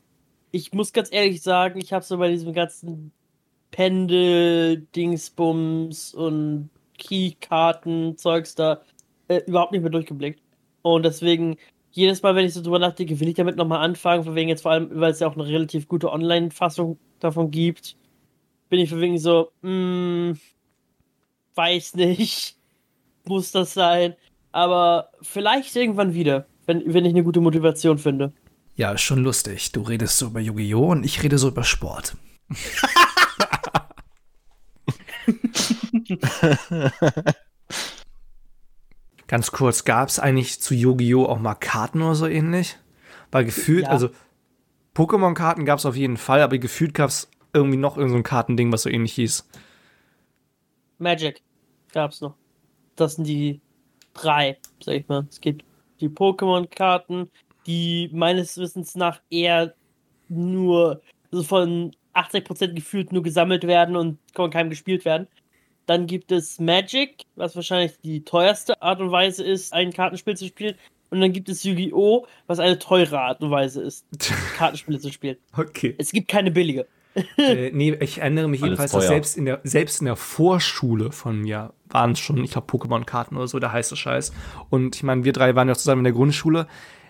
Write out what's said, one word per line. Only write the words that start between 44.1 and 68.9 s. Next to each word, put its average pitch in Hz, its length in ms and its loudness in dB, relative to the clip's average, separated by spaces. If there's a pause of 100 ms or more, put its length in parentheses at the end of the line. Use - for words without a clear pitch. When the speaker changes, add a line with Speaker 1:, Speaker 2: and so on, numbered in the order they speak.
Speaker 2:
Pokémon-Karten 165 720 2
gab's 143 220 0
auf 127 100 0
jeden 131 200 -2
Fall, 135 260 4
aber 135 160 2
gefühlt 147 360 -2
gab's - 360 -2 (220)
irgendwie 139 260 4
noch 139 180 -2
irgend 139 140 0
so 123 60 2
ein 120 80 2
Kartending, 120 480 0
was 110 100 0
so 127 80 -2
ähnlich 113 220 -2
hieß. - 360 -2 (1500)
Speaker 1:
Magic 165 440 -2 (500)
gab's 147 280 -2
noch. 147 140 -10 (600)
Das 151 180 0
sind 156 120 -4
die 147 340 -2 (540)
drei, 147 440 0 (240)
sag - 140 -4
ich 143 120 -6
mal. 143 220 -2
Es - 100 -20
gibt 151 240 -4 (360)
die 156 80 -2
Pokémon-Karten, 180 1200 0 (360)
die 170 460 -2
meines 170 460 -2
Wissens 180 380 -10
nach 170 240 -2 (100)
eher 170 440 0 (540)
nur, 175 720 2 (300)
also 175 140 -4
von 170 480 0 (220)
achtzig 185 300 -2
Prozent 175 300 -6
gefühlt 180 380 -6
nur 180 100 0
gesammelt 170 420 2
werden 175 300 4
und 165 240 -2 (160)
von 175 160 -2
keinem 165 200 -2
gespielt 180 340 -4
werden. 165 240 0 (580)
Dann 175 200 2
gibt 180 240 -6
es 170 300 -2
Magic, 196 640 0 (120)
was 170 200 -8
wahrscheinlich 175 480 -2
die 156 200 -6
teuerste 196 580 2
Art 185 180 0